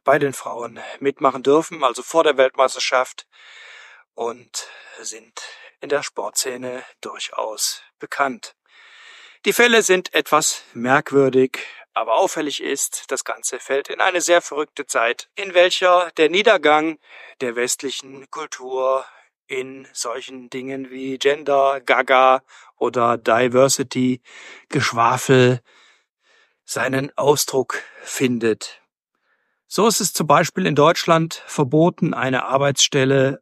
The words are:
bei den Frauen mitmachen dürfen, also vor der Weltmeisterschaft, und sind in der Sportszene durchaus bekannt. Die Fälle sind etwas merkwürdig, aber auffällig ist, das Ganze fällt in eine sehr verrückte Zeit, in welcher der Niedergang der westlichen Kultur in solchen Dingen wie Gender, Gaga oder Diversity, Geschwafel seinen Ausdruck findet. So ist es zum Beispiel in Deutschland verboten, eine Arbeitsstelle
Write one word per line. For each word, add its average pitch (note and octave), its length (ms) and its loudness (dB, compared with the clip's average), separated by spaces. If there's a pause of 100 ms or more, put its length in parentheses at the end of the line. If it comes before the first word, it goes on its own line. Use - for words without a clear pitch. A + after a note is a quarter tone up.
bei C#3 140 4
den C#3+ 140 -2
Frauen A#2 480 -12 (180)
mitmachen C3+ 460 -2
dürfen, D#3 400 2
also B2 180 -2
vor E3 220 0
der D3 120 2
Weltmeisterschaft, C3 920 0 (840)
und A#2 520 -10 (340)
sind - 400 -16 (400)
in D3 80 -14
der C#3+ 140 0
Sportszene B2 800 -8 (180)
durchaus - 840 -8 (180)
bekannt. C3+ 560 -6 (880)
Die G3+ 80 0
Fälle A#3 300 4
sind F#3 300 0
etwas - 520 0 (100)
merkwürdig, C3 840 2 (340)
aber A2+ 220 0
auffällig D#3+ 460 -2
ist, - 500 -6
das B2+ 120 -6
Ganze - 360 -8
fällt C#3 280 -4
in - 120 -8
eine F3+ 200 0
sehr E3+ 220 4
verrückte D3 440 -8
Zeit, A#2+ 500 -2
in G3 180 -8
welcher F3+ 600 4
der D#3 140 4
Niedergang D#3+ 680 2 (420)
der B2 140 -4
westlichen C3+ 760 -6
Kultur C3 760 -4 (420)
in C3 460 -10
solchen B2+ 580 -10
Dingen C3+ 400 -10
wie C3 280 -8
Gender, C#3 600 2
Gaga C3 640 4 (340)
oder A#2 420 0
Diversity, B2+ 1000 2 (480)
Geschwafel B2+ 920 2 (1040)
seinen C3 520 -4
Ausdruck - 640 0 (220)
findet. A#2 800 -2 (840)
So G3+ 200 0
ist A3+ 140 2
es G#3 120 -4
zum E3+ 140 -4
Beispiel E3 400 2
in D#3 80 0
Deutschland E3 720 2
verboten, D#3 680 0
eine B2+ 320 -2
Arbeitsstelle C3+ 960 2